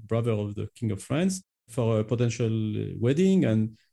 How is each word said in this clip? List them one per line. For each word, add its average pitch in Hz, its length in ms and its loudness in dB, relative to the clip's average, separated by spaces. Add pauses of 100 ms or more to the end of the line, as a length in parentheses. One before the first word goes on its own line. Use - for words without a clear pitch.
brother 117 260 0
of 104 220 -2
the 104 200 -6
King 110 180 -2
of 95 100 -6
France, 190 400 -2 (260)
for 113 320 0
a 107 40 -2
potential 117 460 0 (480)
wedding, 165 460 4
and 110 320 2 (160)